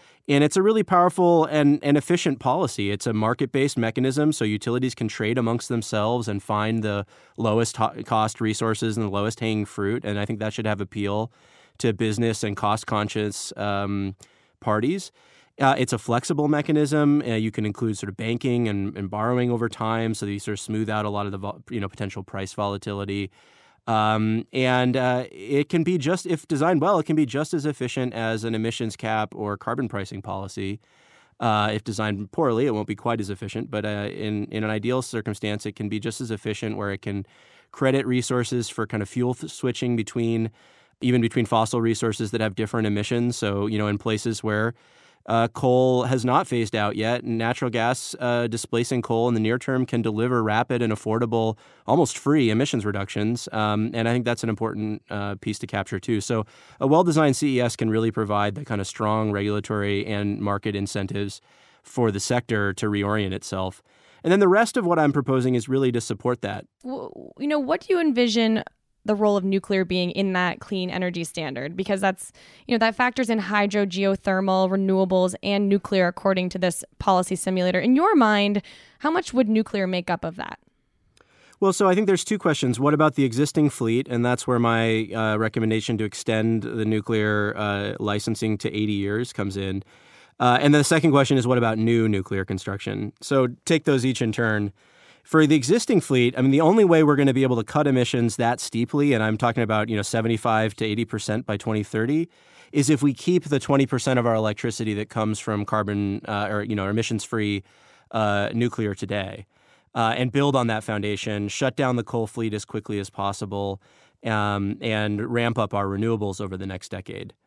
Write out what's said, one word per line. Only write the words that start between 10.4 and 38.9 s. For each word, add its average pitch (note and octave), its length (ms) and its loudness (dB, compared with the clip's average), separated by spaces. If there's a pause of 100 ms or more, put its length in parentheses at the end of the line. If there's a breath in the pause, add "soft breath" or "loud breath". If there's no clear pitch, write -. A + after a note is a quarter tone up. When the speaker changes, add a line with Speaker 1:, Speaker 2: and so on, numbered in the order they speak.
Speaker 1:
should A2 140 -4
have G#2 140 0
appeal G#2 520 -4 (460 soft breath)
to A2+ 160 2
business A2+ 500 0
and G#2 100 -2
cost-conscious, G#2 1040 -2
um, G2+ 580 -2 (460 soft breath)
parties. A#2 500 -2 (480 soft breath)
Uh, C3+ 200 4
it's B2+ 140 0
a A2+ 60 0
flexible C#3+ 500 0
mechanism. D3 720 2
Uh, A#2 120 -2
you A2 160 0
can G#2+ 140 -4
include G#2+ 320 -2
sort G2+ 140 -8
of G2 60 -10
banking A#2+ 520 -2
and, G2+ 280 -4
and G2 140 -6
borrowing A#2+ 400 0
over A#2 200 0
time, A2+ 440 -2
so G#2 120 -6
that G2+ 60 -4
you G2+ 60 -6
sort G#2 140 -6
of G2+ 80 -8
smooth G#2+ 300 -4
out G#2+ 160 -2
a G#2 40 -4
lot G#2 140 -4
of G2 80 -6
the G2+ 60 -8
vol-, G2+ 320 -10
you A#2 100 -6
know, G2 80 -4
potential G2+ 340 -10
price G2 300 -10
volatility. G2+ 800 -6 (560 soft breath)
Um, A2 680 2
and, B2+ 440 2
uh, B2+ 360 0
it C#3 360 -2
can F3 140 0
be F3+ 160 0
just, D#3+ 280 -2
if E3+ 200 -4
designed D#3 340 2
well, F3+ 200 2
it D3+ 60 -2
can D#3 100 0
be D#3 100 2
just C3+ 280 -4
as D3 120 -2
efficient B2+ 460 -4
as A2+ 320 -2
an A2+ 100 -2
emissions A2+ 400 -4
cap A2 400 -4
or G#2 220 -6
carbon B2 320 -4
pricing G2 340 -8
policy. G2 580 -8 (600 soft breath)
Uh, G#2+ 320 2
if G#2+ 100 -4
designed G#2 480 -4
poorly, C3 360 0
it A#2+ 80 0
won't G#2+ 120 -4
be G#2+ 80 -6
quite A#2 260 -4
as G2 100 -6
efficient. G#2 400 -8
But, G#2 140 -4
uh, G#2 280 -4
in, G#2+ 340 -4
in G#2+ 160 -4
an G#2+ 80 -2
ideal A#2 320 -2
circumstance, G#2+ 640 -4
it G#2 100 -8
can G#2 120 -6
be G#2+ 100 -4
just A2 220 -6
as A#2+ 100 -8
efficient G#2+ 460 -6
where G2+ 160 -4
it G2 100 -8
can G2+ 240 -6 (460 soft breath)
credit C3+ 340 2
resources B2 640 0
for A2 180 -6
kind G#2 160 -4